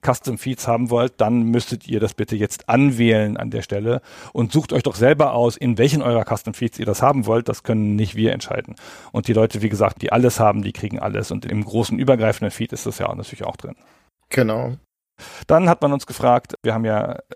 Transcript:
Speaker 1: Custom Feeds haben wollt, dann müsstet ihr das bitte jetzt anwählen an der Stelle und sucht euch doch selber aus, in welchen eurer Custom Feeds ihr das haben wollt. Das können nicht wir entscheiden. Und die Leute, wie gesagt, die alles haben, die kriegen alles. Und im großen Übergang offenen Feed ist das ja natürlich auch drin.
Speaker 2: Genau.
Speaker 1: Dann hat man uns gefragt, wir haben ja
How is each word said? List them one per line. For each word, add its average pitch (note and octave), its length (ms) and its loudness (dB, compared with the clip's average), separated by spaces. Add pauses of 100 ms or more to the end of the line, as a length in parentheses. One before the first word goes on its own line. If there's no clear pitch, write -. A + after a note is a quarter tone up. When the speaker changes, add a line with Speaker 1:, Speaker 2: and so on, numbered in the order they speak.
Speaker 1:
Custom B2 320 -2
Feeds - 300 -8
haben A#2+ 220 0
wollt, A#2+ 320 0
dann A#2 220 2
müsstet A#2 440 -2
ihr A2 140 -2
das G#2+ 120 -2
bitte G#2 220 -6
jetzt - 320 -4
anwählen A#2 680 4
an A2+ 120 -6
der G#2+ 120 -6
Stelle A2 400 -4 (320)
und A#2 180 -2
sucht D3+ 220 0
euch C3+ 100 0
doch - 120 -2
selber C#3+ 380 4
aus, A#2+ 220 2
in A#2+ 220 -2
welchen C3+ 240 2
eurer A#2 240 0
Custom A2 280 -6
Feeds - 260 -6
ihr A2 60 -4
das G#2 160 -2
haben C3+ 260 2
wollt. A#2 200 0
Das - 160 -6
können G#2 320 0
nicht G#2 200 -2
wir A2 180 2
entscheiden. - 420 -8 (380)
Und - 160 -4
die A#2 40 2
Leute, A2 280 2
wie G#2+ 80 0
gesagt, G2+ 320 0
die - 100 -2
alles A#2+ 300 2
haben, G#2 220 2
die G2+ 100 -6
kriegen - 260 -8
alles. G#2 320 -6
Und - 140 -8
im G#2 180 -4
großen A2 340 -2
Übergang B2+ 320 4
offenen G#2+ 220 -2
Feed - 220 -8
ist - 120 -10
das A2 140 -8
ja - 140 -2
natürlich - 320 -12
auch - 120 -8
drin. - 180 -14 (540)
Speaker 2:
Genau. A#2+ 440 0 (760)
Speaker 1:
Dann E3+ 220 6
hat E3+ 120 4
man C#3+ 120 2
uns C#3 140 -6
gefragt, - 540 0
wir A2+ 120 0
haben A2+ 100 -2
ja G#2+ 360 -2 (160)